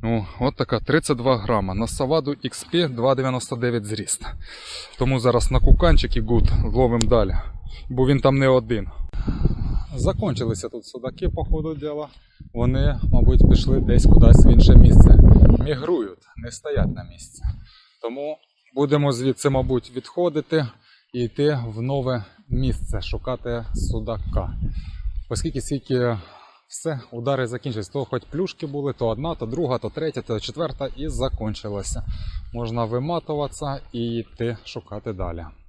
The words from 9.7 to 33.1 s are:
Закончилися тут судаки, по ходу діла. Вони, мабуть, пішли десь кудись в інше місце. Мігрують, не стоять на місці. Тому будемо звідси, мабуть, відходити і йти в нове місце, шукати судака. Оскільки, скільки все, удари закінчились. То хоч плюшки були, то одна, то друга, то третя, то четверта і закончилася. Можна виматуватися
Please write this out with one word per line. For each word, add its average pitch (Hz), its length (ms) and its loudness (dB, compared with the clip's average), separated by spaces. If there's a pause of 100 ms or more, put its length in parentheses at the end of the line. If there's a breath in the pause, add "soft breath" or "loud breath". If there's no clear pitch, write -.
Закончилися 120 720 -6
тут 113 160 -14
судаки, 131 440 -10
по 165 160 -6
ходу 156 300 -4
діла. 147 340 -10 (460 soft breath)
Вони, 123 460 -2 (120)
мабуть, - 380 6
пішли - 300 2
десь 120 260 2
кудись - 400 10
в - 60 8
інше - 240 8
місце. - 420 12 (400)
Мігрують, 135 600 -4 (180)
не 117 140 -14
стоять - 440 -4
на 90 100 -14
місці. - 380 -20 (600 soft breath)
Тому 143 340 -10 (380)
будемо 143 380 0
звідси, 131 380 -4
мабуть, 127 460 -4
відходити 156 680 -6 (480 soft breath)
і 123 60 -6
йти 143 460 -4
в 110 160 -10
нове 127 420 -6 (240 loud breath)
місце, 127 520 -4
шукати 120 640 -8 (100)
судака. 110 800 -6 (760 loud breath)
Оскільки, 123 300 -6
скільки 123 560 -4 (520 loud breath)
все, 147 320 -10 (120)
удари 123 340 -4
закінчились. 113 420 -10
То 139 160 -8
хоч 123 260 -8
плюшки 170 360 -8
були, 143 260 -8
то 117 160 -4
одна, 139 260 -6
то 113 120 -10
друга, 127 320 -4
то - 120 -10
третя, 156 320 -8
то 110 180 -6
четверта 139 560 -10
і 147 120 -10
закончилася. 107 960 -8 (480 loud breath)
Можна 117 320 -6
виматуватися 143 960 -8 (120)